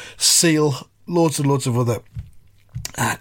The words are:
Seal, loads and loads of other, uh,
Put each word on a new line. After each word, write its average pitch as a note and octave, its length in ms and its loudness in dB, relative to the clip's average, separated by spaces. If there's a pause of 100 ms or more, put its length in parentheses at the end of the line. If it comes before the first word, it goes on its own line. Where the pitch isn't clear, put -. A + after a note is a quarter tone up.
(180)
Seal, D3+ 720 2 (160)
loads E3 320 0
and C#3+ 100 0
loads C#3 200 0
of A#2+ 100 0
other, A#2 220 0 (960)
uh, - 240 -2